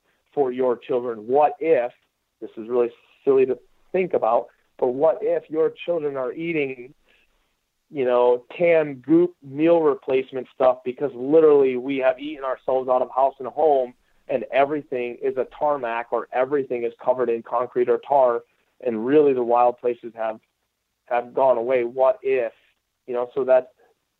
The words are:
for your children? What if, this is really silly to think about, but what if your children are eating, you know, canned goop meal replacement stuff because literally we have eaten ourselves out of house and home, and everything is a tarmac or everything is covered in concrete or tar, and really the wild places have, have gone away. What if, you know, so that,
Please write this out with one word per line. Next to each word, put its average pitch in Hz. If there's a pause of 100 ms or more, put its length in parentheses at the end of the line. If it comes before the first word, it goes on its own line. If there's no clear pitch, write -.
(340)
for 135
your 123
children? 120
What 143
if, 156 (500)
this 107
is 110
really 120 (360)
silly 135
to 127 (320)
think 185
about, 117 (300)
but 135
what 143
if 160
your 156 (120)
children 151
are 127
eating, 143 (1000)
you 139
know, 123 (140)
canned 156
goop 175
meal 156
replacement 131
stuff 127
because 131
literally 139
we 135
have 127
eaten 143
ourselves 131
out 127
of 120
house 135
and 127
home, 135 (360)
and 123
everything 135
is 131
a 120 (140)
tarmac 127
or 117
everything 131
is 117 (100)
covered 127
in 117
concrete 123
or 117
tar, 127 (360)
and 113
really 143
the 123
wild 123
places 120
have, 110 (680)
have 123
gone 131
away. 123
What 131
if, 131 (520)
you 123
know, 123
so 131
that, 127 (480)